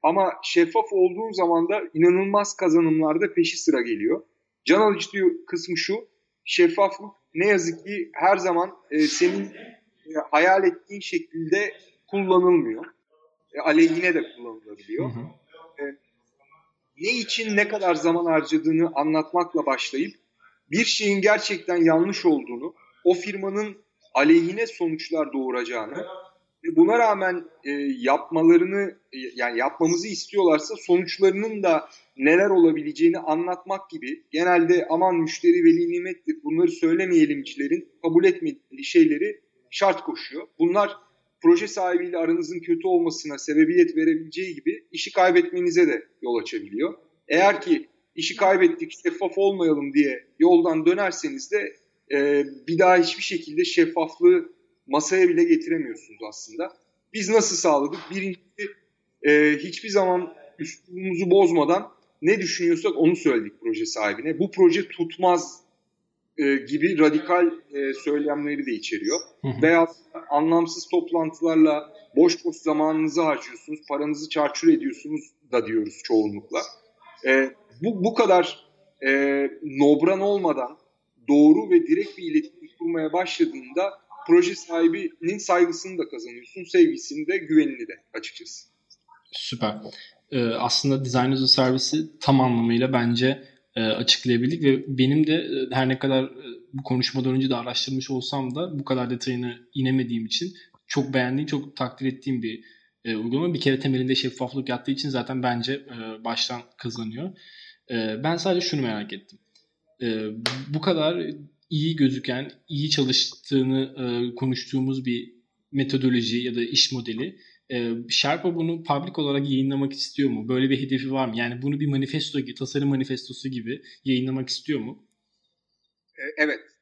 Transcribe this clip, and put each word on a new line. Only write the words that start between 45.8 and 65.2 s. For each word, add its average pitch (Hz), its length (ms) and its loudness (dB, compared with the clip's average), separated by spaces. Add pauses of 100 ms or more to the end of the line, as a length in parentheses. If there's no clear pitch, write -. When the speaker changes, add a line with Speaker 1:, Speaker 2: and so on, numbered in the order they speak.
Speaker 1:
de 123 200 -2 (140)
yol 120 140 -2
açabiliyor. 110 580 -6 (340)
Eğer 196 340 4
ki 151 280 0 (260)
"işi 165 200 -6
kaybettik, 185 560 4 (120)
şeffaf 175 340 -4
olmayalım" 165 560 0
diye 135 340 0 (120)
yoldan 165 460 6
dönerseniz 175 640 -2
de, - 240 -4 (360)
e, 143 340 2 (220)
bir 165 120 -2
daha 185 180 8
hiçbir 165 260 0
şekilde 165 420 -2
şeffaflığı 170 880 2 (340)
masaya 175 420 2
bile 170 140 4
getiremiyorsunuz 147 760 -2 (100)
aslında. 117 440 -12 (400)
Biz 208 160 -6
nasıl 220 260 2
sağladık? 151 440 0 (120)
Birincisi, 196 580 -8 (540)
e, 151 340 4
hiçbir 175 320 -10
zaman 180 460 0 (240)
üslubumuzu 180 720 -4
bozmadan 170 600 4 (300)
ne 190 180 4
düşünüyorsak 170 580 0
onu 165 180 4
söyledik 117 460 0
proje 113 240 -4
sahibine. 107 540 -4
"Bu 185 120 -2
proje 185 360 4
tutmaz." 175 800 -2 (720)